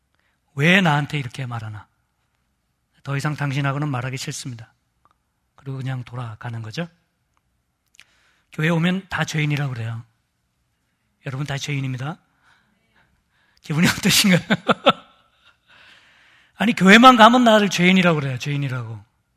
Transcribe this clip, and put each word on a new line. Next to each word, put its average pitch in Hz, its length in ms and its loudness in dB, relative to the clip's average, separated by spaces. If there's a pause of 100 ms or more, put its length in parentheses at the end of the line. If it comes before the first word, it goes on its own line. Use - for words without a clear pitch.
(540)
왜 175 260 2
나한테 147 380 -2
이렇게 127 280 -12
말하나. 107 420 -14 (1120)
더 139 140 -8
이상 151 180 -6
당신하고는 139 540 -4
말하기 131 280 -6
싫습니다." 123 560 -14 (840)
그리고 135 220 -14
그냥 131 260 -8
돌아가는 113 580 -14
거죠. 156 260 -12 (1600)
교회 156 160 -2
오면 175 400 -2
다 - 160 -6
죄인이라고 147 500 -4
그래요. 113 300 -10 (1200)
여러분 139 180 -8
다 139 140 -8
죄인입니다. 135 600 -8 (1400)
기분이 160 240 0
<laughs> - 120 -2
어떠신가요? 185 480 2
<laughs> - 580 0 (1500)
아니, 208 160 0
교회만 233 440 8
가면 240 280 8
나를 214 240 4
죄인이라고 175 520 2
그래요. 131 180 -6
죄인이라고. 123 640 -8 (320)